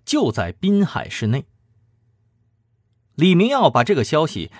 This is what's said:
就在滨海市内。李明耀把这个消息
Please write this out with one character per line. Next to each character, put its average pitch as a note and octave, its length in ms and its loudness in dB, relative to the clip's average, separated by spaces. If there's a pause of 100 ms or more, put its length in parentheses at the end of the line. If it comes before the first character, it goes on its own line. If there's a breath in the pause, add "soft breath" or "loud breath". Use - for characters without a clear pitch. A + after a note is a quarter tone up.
就 B3 260 0
在 F2 220 -4
滨 G3+ 320 0
海 - 240 -6
市 - 200 -6
内。 B2 180 -2 (1700)
李 F3+ 200 4
明 G3 140 4
耀 C4 220 2
把 B2 120 2
这 F#3+ 120 0
个 B2 100 0
消 D#3 220 0
息 F2+ 340 -10